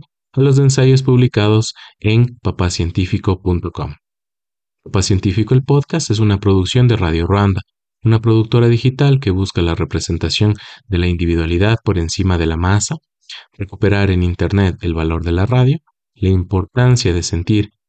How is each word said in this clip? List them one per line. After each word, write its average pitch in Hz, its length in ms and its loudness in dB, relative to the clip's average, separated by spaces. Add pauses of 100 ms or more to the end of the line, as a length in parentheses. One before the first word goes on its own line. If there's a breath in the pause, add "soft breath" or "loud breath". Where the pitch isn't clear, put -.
(340)
a 131 80 0
los 135 180 4
ensayos 131 420 4
publicados 117 720 2 (260 loud breath)
en 120 440 0
papá 92 260 -2
científico 90 720 -4
punto 90 300 -4
com. 78 240 -10 (880)
Papá - 180 -2
Científico, 104 540 0
el 135 80 2
podcast, 143 480 -2
es 104 80 -2
una 101 200 2
producción 98 480 2
de 117 100 2
Radio 82 280 -2
Ruanda, 98 360 0 (420)
una 113 180 2
productora 113 460 2
digital 135 520 2
que 101 120 -2
busca 92 320 -2
la 85 100 0
representación 82 800 -2 (320 loud breath)
de 87 140 -2
la 87 80 0
individualidad 85 760 0
por 95 140 0
encima 87 400 -2
de 82 80 0
la 80 120 -2
masa, 95 400 -2 (600 loud breath)
recuperar 98 540 -2
en 90 100 2
Internet 90 600 0
el 87 120 -4
valor 80 300 -4
de 85 80 -4
la 92 160 0
radio, 127 320 2 (340)
la 92 160 -2
importancia 95 840 0
de 87 120 -2
sentir 104 480 -2 (180)